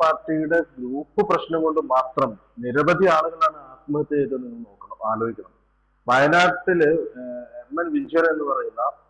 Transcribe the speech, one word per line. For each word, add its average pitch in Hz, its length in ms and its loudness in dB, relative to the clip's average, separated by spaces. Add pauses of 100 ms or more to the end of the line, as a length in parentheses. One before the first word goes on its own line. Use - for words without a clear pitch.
പാർട്ടിയുടെ 160 560 0 (180)
ഗ്രൂപ്പ് 127 520 -4
പ്രശ്നം 165 320 -2
കൊണ്ട് 160 180 0
മാത്രം 131 600 0 (200)
നിരവധി 147 480 2
ആളുകളാണ് 160 500 2
ആത്മഹത്യ 147 580 -6
ചെയ്തത്. 135 280 -2
നിങ്ങൾ 120 140 -14
നോക്കണം, 104 400 -18 (140)
ആലോചിക്കണം. 110 420 -6 (540)
വയനാട്ടില്, 165 840 4 (300)
ഏഹ്, - 260 -12 (160)
എം 202 200 -14
എൻ 175 120 -4
വിജയൻ 165 320 0
എന്ന് 151 180 0
പറയുന്ന 127 400 -4 (260)